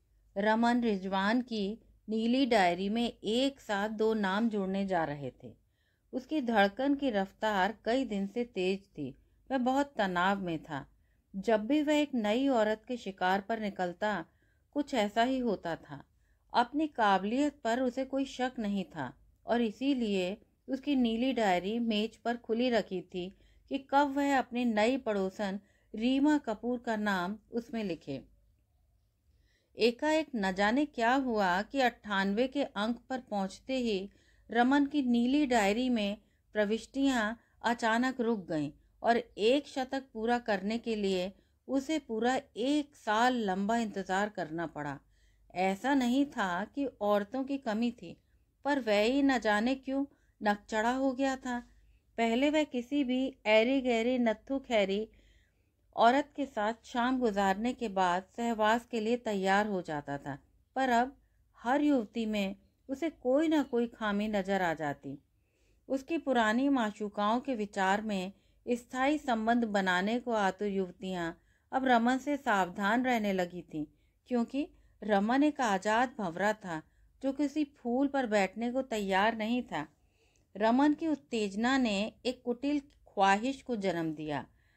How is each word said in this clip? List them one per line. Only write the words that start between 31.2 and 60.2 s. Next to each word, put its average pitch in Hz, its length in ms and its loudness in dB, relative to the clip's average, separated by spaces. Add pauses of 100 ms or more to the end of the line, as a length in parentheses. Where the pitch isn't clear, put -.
कि 269 180 -6
अट्ठानवे 208 680 0
के 277 160 -4
अंक 220 360 -4 (100)
पर 262 100 -6
पहुंचते 208 580 -6
ही 202 320 -2 (420)
रमन 262 340 4
की 294 160 0
नीली 247 440 2
डायरी 240 440 2
में 208 280 0 (360)
प्रविष्टियां 220 800 0 (300)
अचानक 240 580 0
रुक 226 180 0
गईं 156 320 -4 (320)
और 233 140 4
एक 254 500 0
शतक - 360 -6 (100)
पूरा 226 260 0
करने 214 380 -4
के 233 180 -4
लिए 196 380 -2 (340)
उसे 277 320 -2
पूरा 240 420 -2 (160)
एक 285 380 0
साल 233 380 2
लंबा 202 440 0
इंतज़ार 196 520 -2
करना 165 380 -6
पड़ा। 147 320 -8 (560)
ऐसा 196 380 0
नहीं 262 320 2
था 202 400 -4
कि 277 200 -6
औरतों 208 580 -2
की 277 140 -4
कमी 233 340 -2
थी, 165 300 -16 (440)
पर 285 140 2
वह 214 220 2
ही 254 200 2
न 269 180 4
जाने 220 360 2
क्यों 269 300 -4 (400)
नकचढ़ा 214 460 0
हो 262 200 0
गया 269 240 0
था। 247 240 -6 (580)
पहले 233 320 2
वह 302 140 2
किसी 285 400 -2
भी 254 420 -2
ऐरी 226 360 4
गैरी 247 360 2
नत्थु 240 420 0
खैरी 214 500 0 (880)
औरत 262 400 4
के 285 100 -4
साथ 220 280 -4 (100)
शाम 254 360 -2
गुजारने 202 540 0
के 233 140 -6
बाद 190 360 0 (140)
सहवास 233 480 0
के 233 140 -6
लिए 220 180 0
तैयार 202 500 0
हो 190 140 -2
जाता 143 360 -6
था, 139 220 -10 (360)